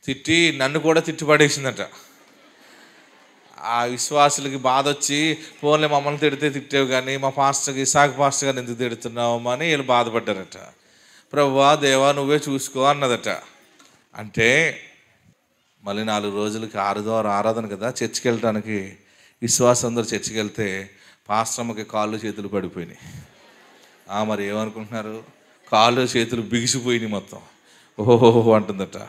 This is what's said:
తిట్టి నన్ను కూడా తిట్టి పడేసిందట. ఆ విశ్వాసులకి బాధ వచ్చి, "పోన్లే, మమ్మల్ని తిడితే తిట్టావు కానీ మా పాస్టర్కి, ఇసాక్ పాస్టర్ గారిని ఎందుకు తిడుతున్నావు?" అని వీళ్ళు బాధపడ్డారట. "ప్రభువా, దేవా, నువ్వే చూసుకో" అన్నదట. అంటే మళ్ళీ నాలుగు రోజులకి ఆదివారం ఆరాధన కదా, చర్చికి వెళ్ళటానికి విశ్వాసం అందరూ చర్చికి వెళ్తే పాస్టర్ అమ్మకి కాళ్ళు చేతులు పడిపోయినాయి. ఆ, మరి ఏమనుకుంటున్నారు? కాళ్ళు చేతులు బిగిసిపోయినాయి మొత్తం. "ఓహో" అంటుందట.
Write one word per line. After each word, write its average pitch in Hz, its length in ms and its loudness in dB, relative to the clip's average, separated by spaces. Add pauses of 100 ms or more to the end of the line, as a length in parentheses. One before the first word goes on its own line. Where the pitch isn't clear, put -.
తిట్టి 160 520 0
నన్ను 135 220 0
కూడా 160 200 4
తిట్టి 160 260 -6
పడేసిందట. 143 640 2 (1800)
ఆ 120 200 0
విశ్వాసులకి 139 720 0
బాధ 131 300 2
వచ్చి, 147 500 0 (260)
"పోన్లే, 151 240 4
మమ్మల్ని 147 320 0
తిడితే 147 300 0
తిట్టావు 139 360 -2
కానీ 131 320 -2
మా 135 120 -2
పాస్టర్కి, 139 520 -2
ఇసాక్ 139 380 2
పాస్టర్ 139 260 0
గారిని 127 180 -2
ఎందుకు 120 140 -8
తిడుతున్నావు?" 120 720 -4
అని 131 160 -2
వీళ్ళు 147 200 0
బాధపడ్డారట. 113 720 0 (760)
"ప్రభువా, 139 420 4
దేవా, 139 360 4
నువ్వే 143 280 0 (100)
చూసుకో" 135 340 -4
అన్నదట. 131 460 2 (880)
అంటే 117 640 0 (1040)
మళ్ళీ 101 200 -4
నాలుగు 104 320 -2
రోజులకి 107 420 -6
ఆదివారం 104 520 -2
ఆరాధన 110 360 0
కదా, 101 240 -6
చర్చికి - 380 -4
వెళ్ళటానికి 107 680 -2 (480)
విశ్వాసం 120 460 2
అందరూ 117 160 -2
చర్చికి 110 340 -6
వెళ్తే 101 520 -6 (400)
పాస్టర్ 110 300 -2
అమ్మకి 113 240 -6
కాళ్ళు 107 340 -4
చేతులు 104 300 -8
పడిపోయినాయి. 90 520 -8 (1120)
ఆ, 104 120 -2
మరి 104 240 -2
ఏమనుకుంటున్నారు? 110 760 -8 (480)
కాళ్ళు 120 300 6
చేతులు 117 400 0
బిగిసిపోయినాయి 117 680 -2
మొత్తం. 101 260 -8 (600)
"ఓహో" 117 540 6
అంటుందట. 98 440 -2 (120)